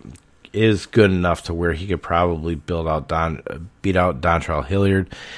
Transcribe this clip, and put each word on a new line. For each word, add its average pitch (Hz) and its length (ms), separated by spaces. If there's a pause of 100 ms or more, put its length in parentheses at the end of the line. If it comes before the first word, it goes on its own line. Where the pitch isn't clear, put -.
(520)
is 107 340
good 104 240
enough 90 340
to 87 100
where 85 180
he 82 140
could 90 160
probably 85 540
build 82 320
out 78 200
Don, 80 640 (120)
beat 95 120
out 90 260
Dontrell 82 460
Hilliard 98 480 (240)